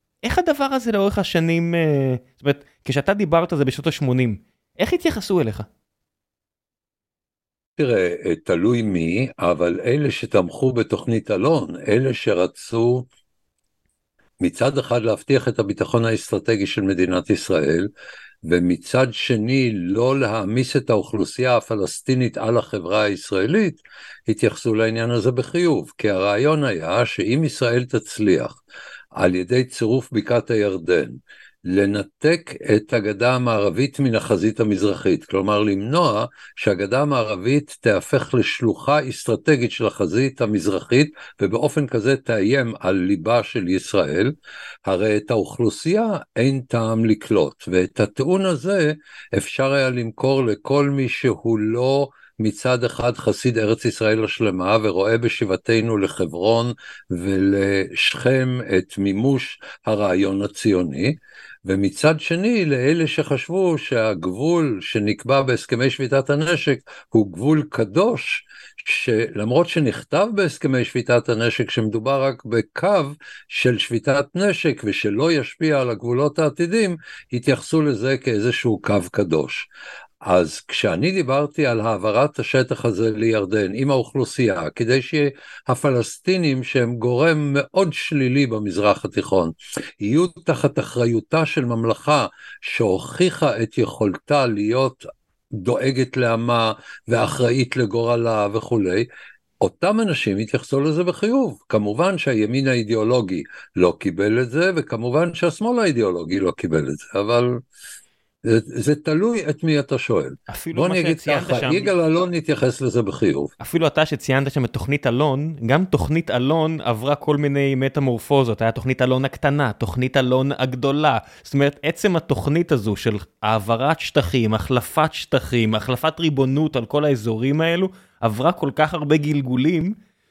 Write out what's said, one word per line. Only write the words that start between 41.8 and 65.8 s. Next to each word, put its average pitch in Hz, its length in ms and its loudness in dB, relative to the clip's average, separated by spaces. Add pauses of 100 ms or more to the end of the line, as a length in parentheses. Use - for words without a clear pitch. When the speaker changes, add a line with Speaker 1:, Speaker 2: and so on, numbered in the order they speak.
Speaker 2:
כזה 123 300 0
תאיים 117 640 0
על 95 160 0
ליבה 98 480 2
של 95 260 -4
ישראל, 92 600 0 (540)
הרי 104 320 2
את 104 140 -4
האוכלוסייה 123 760 0 (280)
אין 131 260 0
טעם 113 440 0
לקלוט, 104 600 0
ואת 92 320 0
הטיעון 143 460 0
הזה 170 480 0 (440)
אפשר - 360 0
היה 135 160 2
למכור 127 560 0
לכל 139 440 0
מי 135 200 0
שהוא 113 500 0
לא 127 500 0 (300)
מצד 117 440 0
אחד 120 340 -2
חסיד 110 400 0
ארץ 110 280 0
ישראל 110 380 0
השלמה 101 600 0
ורואה 101 340 2
בשיבתנו 113 800 0
לחברון 98 760 0 (360)
ולשכם 98 1500 0 (180)
את - 200 -4
מימוש 107 600 0 (260)
הרעיון 98 560 0
הציוני, 92 760 0 (500)
ומצד 98 540 0
שני 196 460 0
לאלה 147 420 2
שחשבו 165 720 -2
שהגבול 113 1040 -2
שנקבע 117 600 0
בהסכמי 127 480 0